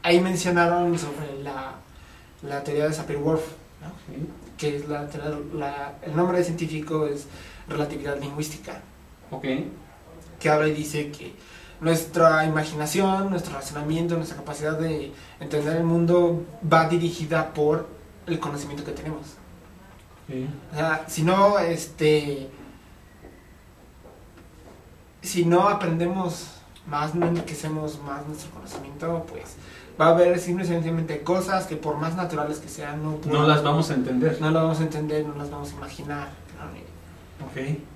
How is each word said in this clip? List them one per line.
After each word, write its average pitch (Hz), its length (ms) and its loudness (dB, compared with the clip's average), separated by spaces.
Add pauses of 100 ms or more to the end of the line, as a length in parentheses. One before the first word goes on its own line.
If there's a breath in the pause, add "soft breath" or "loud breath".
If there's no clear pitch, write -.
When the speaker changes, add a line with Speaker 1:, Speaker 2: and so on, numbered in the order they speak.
Speaker 1:
ahí 175 180 8
mencionaron 175 760 4
sobre 143 420 -8
la, 131 320 -8 (680 loud breath)
la 139 200 -6
teoría 147 240 0
de 156 60 2
Sapir-Whorf, 156 480 0 (400)
¿no? 156 60 -14 (200)
Speaker 2:
Sí. 135 200 -10 (300)
Speaker 1:
Que 147 200 -2
es 147 120 -6
la 147 180 -4
teoría, 147 240 -6 (220)
la, 143 400 -6 (100)
el 156 120 -6
nombre 180 280 4
científico 156 640 -2
es 143 200 -6 (400 loud breath)
relatividad 147 520 -4
lingüística. 143 600 -8 (500)
Speaker 2:
Ok. 131 140 -10 (920)
Speaker 1:
Que 156 100 2
habla 151 180 6
y 151 60 2
dice 147 380 -4
que - 220 -14 (460 loud breath)
nuestra 160 680 4
imaginación, 160 840 2
nuestro 170 260 -2
razonamiento, 156 600 -2
nuestra - 200 -4
capacidad 151 400 -4
de 151 340 -2 (280 loud breath)
entender 151 380 0
el 170 80 2
mundo 170 580 6 (280)
va 165 180 6
dirigida 165 640 0
por 151 340 2 (400)
el 160 120 -2
conocimiento 143 440 -6
que - 80 -8
tenemos. 151 300 -8 (1080)
Speaker 2:
Sí. 131 180 -6 (260)
Speaker 1:
O 156 40 -12
sea, 160 320 0
si 156 160 -2
no, 202 360 6
este, 151 880 2 (2750)
si 175 240 0
no 175 240 6
aprendemos 180 800 0 (400)
más, 151 280 -2
no 170 120 2
enriquecemos 156 760 -4
más 143 240 -8
nuestro 151 240 -12
conocimiento, 160 800 -8
pues - 260 -14 (440 loud breath)
va 160 80 8
a - 20 10
haber 175 300 8
simple 175 260 -2
y - 20 0
sencillamente 160 540 0
cosas 185 440 0
que 156 120 -6
por 147 200 -2
más 165 180 -2
naturales 156 440 -4
que - 80 -14
sean, 151 360 -8
no 156 80 -2
Speaker 2:
No 151 60 -4
Speaker 1:
podemos 151 300 4
Speaker 2:
las 147 160 6
vamos 156 260 2
a 139 40 0
entender. 127 480 2
Speaker 1:
no 156 100 2
las 160 120 4
vamos 160 160 2
a 160 40 2
entender, 151 420 -2
no 151 100 -6
las 143 140 -6
vamos 147 220 -10
a - 40 -14
imaginar, 143 520 -10 (1120)
¿no? 143 80 -12
Speaker 2:
Ok. 139 300 -6 (180)